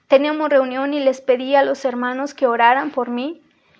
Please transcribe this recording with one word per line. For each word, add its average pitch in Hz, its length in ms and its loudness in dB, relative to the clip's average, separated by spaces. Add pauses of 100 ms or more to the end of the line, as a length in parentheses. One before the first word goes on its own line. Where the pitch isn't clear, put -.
teníamos 302 420 2
reunión 269 460 0
y 294 40 -2
les 262 220 0
pedí 254 320 -2
a 277 100 6
los 277 220 -2
hermanos 254 480 -4
que 262 140 -2
oraran 240 420 2
por 240 220 -4
mí, 269 280 -8 (400)